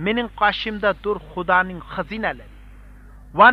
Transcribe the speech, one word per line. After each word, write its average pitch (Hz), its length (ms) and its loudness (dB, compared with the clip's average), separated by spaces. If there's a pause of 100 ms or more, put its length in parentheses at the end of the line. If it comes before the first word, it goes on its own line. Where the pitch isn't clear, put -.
mening 226 240 -2 (120)
qoshimda 208 500 0 (120)
dur 208 140 -2 (140)
Xudoning 180 500 -2 (120)
xazinalari. 180 640 -8 (840)
Va 214 140 10